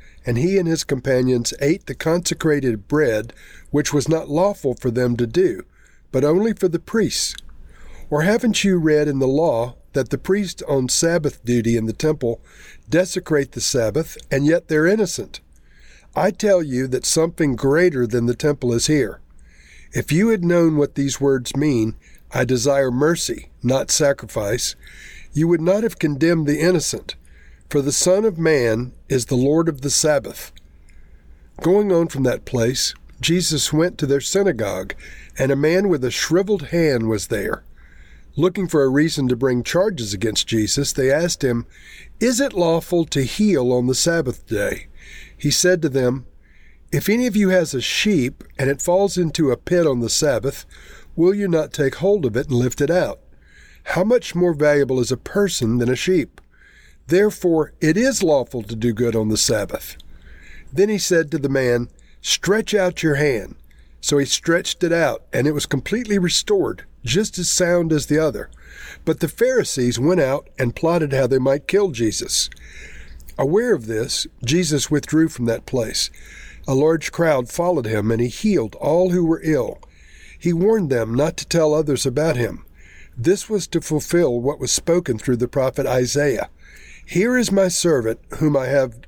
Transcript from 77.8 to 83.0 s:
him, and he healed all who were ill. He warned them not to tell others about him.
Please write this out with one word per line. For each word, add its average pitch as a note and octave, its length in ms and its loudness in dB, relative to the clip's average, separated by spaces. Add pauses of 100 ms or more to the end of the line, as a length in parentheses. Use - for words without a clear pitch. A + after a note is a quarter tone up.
him, G#2+ 240 0
and A2+ 100 0
he B2 60 0
healed C#3+ 480 -2
all F3 340 2
who F3+ 160 2
were D#3+ 180 0
ill. C#3 360 -2 (580)
He F3 160 0
warned F#3+ 360 2
them A2+ 260 0
not D3+ 220 0
to - 80 -10
tell D#3 280 2
others D3+ 320 0
about C#3+ 320 0
him. A2+ 280 -4 (520)